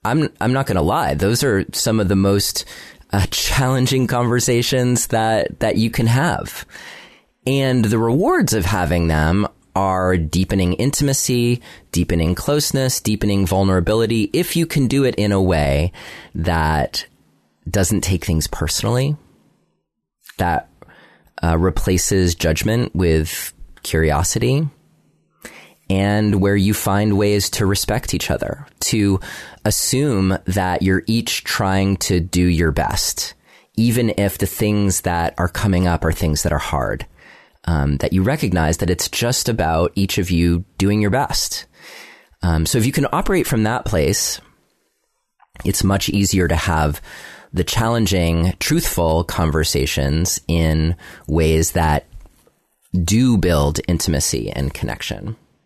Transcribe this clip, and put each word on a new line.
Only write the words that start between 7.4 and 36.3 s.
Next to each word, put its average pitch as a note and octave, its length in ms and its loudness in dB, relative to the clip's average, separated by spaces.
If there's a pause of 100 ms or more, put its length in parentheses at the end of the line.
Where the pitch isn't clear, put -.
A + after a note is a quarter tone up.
And C3 380 2
the A2 140 2
rewards F3 540 2
of G2 140 0
having F2 420 0
them D#2+ 400 2 (260)
are F#2 420 0
deepening F2+ 580 0
intimacy, B2 880 0 (300)
deepening E2+ 420 0
closeness, C3+ 680 -2
deepening G#2 460 0
vulnerability, G2 880 2
if E3 240 0
you E3 100 2
can C#3 220 0
do C#3 160 2
it B2 100 0
in G2+ 180 0
a G2 80 2
way D#2 520 2 (420)
that D#2+ 720 -2 (640)
doesn't G2 320 0
take F#2 220 -2
things D#2+ 220 0
personally, B2 680 -2 (1200)
that, F2 300 -2 (720)
uh, E2 140 2
replaces F2+ 800 2
judgment G#2+ 600 0
with D#2+ 600 0 (280)
curiosity, F2+ 840 0 (1200)
and G2+ 520 2
where G2+ 140 4
you G2+ 180 2
find G#2 420 0
ways G#2 320 2
to - 160 -2
respect G2+ 480 -2
each - 180 -4
other, - 360 -6 (140)
to G2+ 380 2 (460)
assume G#2+ 800 0
that F#2 380 0
you're F#2+ 240 2
each A2+ 380 -2
trying F#2+ 520 0
to F#2 240 0
do F2+ 220 0
your E2+ 300 2
best, - 600 -4 (440)
even A#2 420 2
if G2+ 180 0
the G2 100 -2
things G#2 560 0
that E2+ 360 -2
are F2 100 0
coming F#2 380 0
up E2+ 180 0
are D#2+ 80 0
things D#2 300 -2